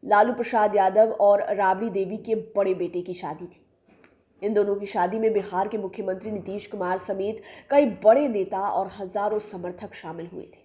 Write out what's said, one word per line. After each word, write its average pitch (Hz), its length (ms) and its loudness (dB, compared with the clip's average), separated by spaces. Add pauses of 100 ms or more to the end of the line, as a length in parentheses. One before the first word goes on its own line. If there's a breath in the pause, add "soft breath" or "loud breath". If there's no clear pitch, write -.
लालू 214 300 6
प्रसाद 226 440 0
यादव 202 340 6 (100)
और 202 300 6
राबड़ी 196 400 0
देवी 190 280 -4
के 220 160 -4 (220)
बड़े 190 180 2
बेटे 175 280 -6
की 180 120 -10
शादी 170 320 -10
थी। - 140 -20 (800)
इन 208 120 -2
दोनों 202 220 2
की 202 100 -8
शादी 190 320 -2
में 220 140 2
बिहार 190 360 -2
के 214 100 -6
मुख्यमंत्री 190 520 -8
नीतीश 202 360 -10
कुमार 185 320 -6
समेत 196 440 -6 (280 loud breath)
कई 285 160 6 (180)
बड़े 262 240 6
नेता 196 320 -4
और 190 320 -2
हजारों 208 480 -4
समर्थक 180 540 -12
शामिल 170 320 -12
हुए 180 180 -14
थे। - 200 -20